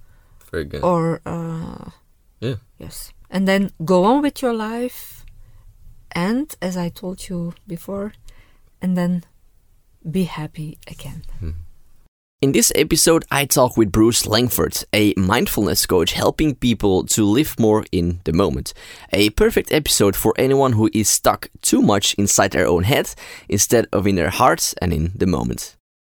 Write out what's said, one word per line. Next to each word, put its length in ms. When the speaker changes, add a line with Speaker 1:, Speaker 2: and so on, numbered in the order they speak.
Speaker 1:
Very 140
good. 180
Speaker 2:
Or, 420
uh, 640
Speaker 1:
Yeah. 160
Speaker 2:
yes. 340
And 180
then 240
go 200
on 180
with 200
your 120
life, 720
and 500
as 160
I 120
told 400
you 240
before, 460
and 160
then 260
be 160
happy 520
again. 360
Speaker 1:
Mm-hmm. 120
In 100
this 240
episode, 560
I 140
talk 300
with 160
Bruce 360
Langford, 560
a 240
mindfulness 680
coach 260
helping 400
people 520
to 200
live 320
more 340
in 340
the 80
moment. 400
A 200
perfect 400
episode 440
for 220
anyone 360
who 200
is 160
stuck 380
too 200
much 340
inside 360
their 160
own 160
head 320
instead 420
of 140
in 100
their 140
heart 500
and 140
in 220
the 100
moment. 500